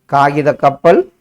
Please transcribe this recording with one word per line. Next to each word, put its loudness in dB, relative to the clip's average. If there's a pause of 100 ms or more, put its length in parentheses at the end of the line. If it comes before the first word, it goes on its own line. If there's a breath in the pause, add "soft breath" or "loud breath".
காகித -2
கப்பல். 0 (100)